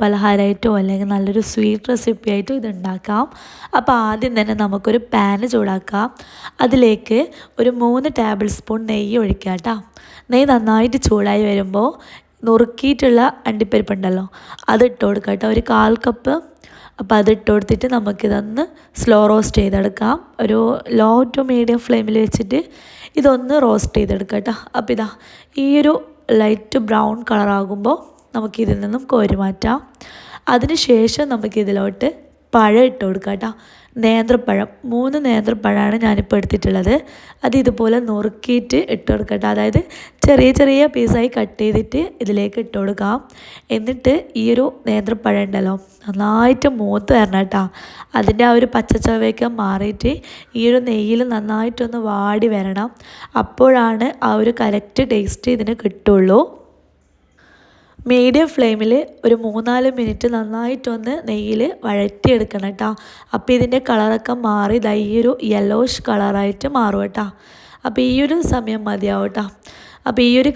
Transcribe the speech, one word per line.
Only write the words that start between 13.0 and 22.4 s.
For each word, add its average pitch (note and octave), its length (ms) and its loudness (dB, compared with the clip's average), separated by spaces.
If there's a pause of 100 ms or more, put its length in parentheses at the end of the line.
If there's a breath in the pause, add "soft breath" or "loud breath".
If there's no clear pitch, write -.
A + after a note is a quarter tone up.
അണ്ടിപ്പരിപ്പുണ്ടല്ലോ, G3 760 -2 (480 loud breath)
അത് G#3 160 4
ഇട്ട് G3 180 -14
കൊടുക്കാം G3 360 -4
ട്ടോ, A3 120 -2
ഒരു A#3 160 -2
കാൽ A3 240 4 (120)
കപ്പ്. B3+ 280 -2 (680 loud breath)
അപ്പോൾ G#3+ 180 0
അത് G3+ 140 2
ഇട്ട് G#3+ 180 -4
കൊടുത്തിട്ട് G#3 420 0
നമുക്കിതൊന്ന് G#3 680 -2 (360 loud breath)
സ്ലോ G#3+ 180 4 (140)
റോസ്റ്റ് G#3+ 300 2
ചെയ്തെടുക്കാം. G3 540 -2 (280)
ഒരു A3 160 2 (400)
low A3 160 4 (180)
to C#4 160 0
medium A#3+ 380 2
ഫ്ലെയിമിൽ A3 360 0
വെച്ചിട്ട് G#3+ 360 -2 (600 loud breath)